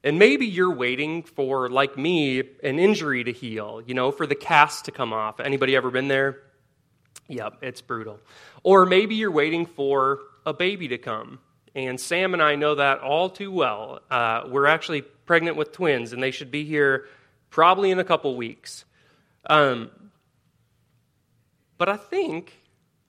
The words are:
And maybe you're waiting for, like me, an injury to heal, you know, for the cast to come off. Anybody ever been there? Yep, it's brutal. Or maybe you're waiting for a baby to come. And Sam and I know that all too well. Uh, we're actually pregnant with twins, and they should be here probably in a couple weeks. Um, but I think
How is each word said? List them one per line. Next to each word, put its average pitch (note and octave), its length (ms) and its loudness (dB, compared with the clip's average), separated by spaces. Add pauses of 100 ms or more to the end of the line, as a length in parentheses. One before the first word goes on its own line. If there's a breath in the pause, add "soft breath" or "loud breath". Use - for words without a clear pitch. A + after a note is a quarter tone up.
And D3 140 0
maybe B3+ 300 4
you're F#3 260 0
waiting C#3 480 -4
for, C3 480 -4
like C#3 260 0
me, C#3+ 440 0 (240)
an C#3+ 160 -2
injury D#3 440 2
to A#2+ 80 -6
heal, A2 540 -10
you B2 80 -8
know, B2+ 180 0
for D3+ 140 -6
the C#3+ 100 -2
cast D3 500 2
to - 60 -12
come A#2 220 -6
off. G#2+ 260 -6
Anybody C3+ 360 0
ever B2+ 160 0
been C3 160 -2
there? C3+ 340 -2 (840)
Yep, A2 340 -10
it's B2+ 200 -12
brutal. A2 380 -10 (440 loud breath)
Or F#3 220 8
maybe G#3 300 4
you're A3 140 -2
waiting E3 380 0
for C#3 540 0 (240)
a D#3 80 -2
baby F3+ 340 -4
to B2 100 -6
come. A#2+ 420 -10 (360)
And B2+ 240 -6
Sam F3+ 340 -2
and E3+ 80 0
I D3+ 140 4
know D3+ 200 0
that C#3 240 2
all D#3 300 -2
too G3 220 -12
well. B2 480 -4 (100)
Uh, A#2 380 -2
we're C3+ 180 0
actually D#3+ 360 0
pregnant E3+ 540 -2
with D3+ 160 -6
twins, B2+ 420 -2
and B2 100 -6
they C3+ 80 -2
should C3 180 -12
be D3 140 -6
here C#3+ 420 2 (460 soft breath)
probably F#3 400 4
in F#3 80 0
a F3 60 0
couple D3+ 300 0
weeks. - 500 -12 (600)
Um, C#3 460 4 (1900)
but F3 120 0
I G#3 80 -2
think G#3 640 -8 (480)